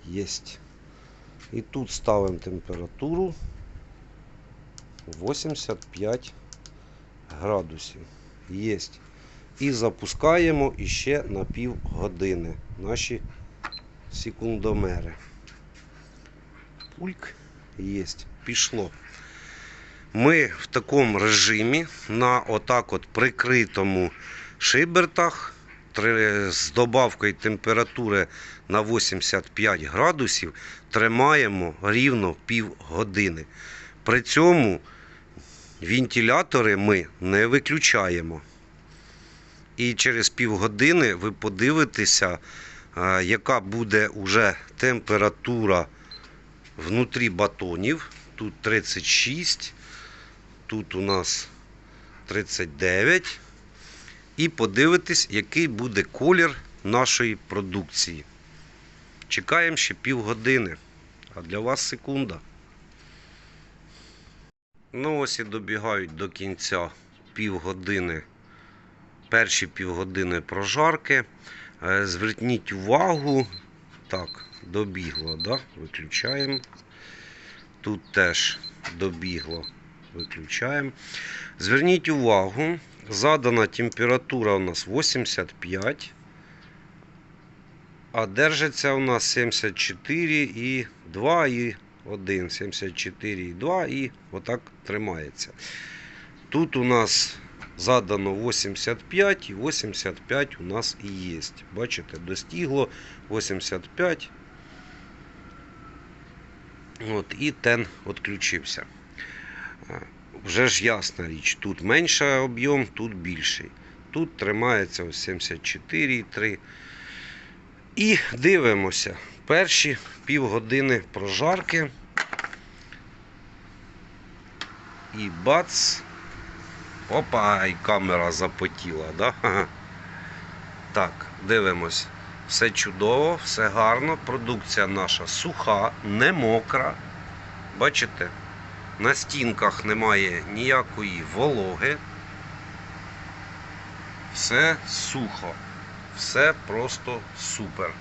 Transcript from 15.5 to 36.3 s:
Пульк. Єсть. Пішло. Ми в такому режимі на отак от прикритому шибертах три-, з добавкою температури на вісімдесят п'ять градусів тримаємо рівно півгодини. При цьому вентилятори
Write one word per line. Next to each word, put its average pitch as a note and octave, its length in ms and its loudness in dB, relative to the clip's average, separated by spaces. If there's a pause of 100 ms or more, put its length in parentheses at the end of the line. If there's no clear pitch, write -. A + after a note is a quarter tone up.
Пульк. F3+ 360 -10 (440)
Єсть. G2 480 -6 (180)
Пішло. A2+ 460 -2 (1200)
Ми C3 460 6
в - 80 -10
такому B2 520 4
режимі A2 680 4 (220)
на B2 320 4
отак A2+ 520 0
от F#2+ 200 -4
прикритому G2+ 1000 2 (480)
шибертах E3+ 1000 2 (400)
три-, G#2+ 560 4
з - 200 -2
добавкою A#2+ 640 4
температури A2 920 2 (420)
на G#2 140 2
вісімдесят G2+ 720 0
п'ять G2+ 280 2
градусів G#2 720 0 (360)
тримаємо A2+ 920 4
рівно G#2+ 520 4 (120)
півгодини. F#2+ 960 -2 (580)
При A#2+ 180 4
цьому D3 600 6 (1040)
вентилятори A#2 920 4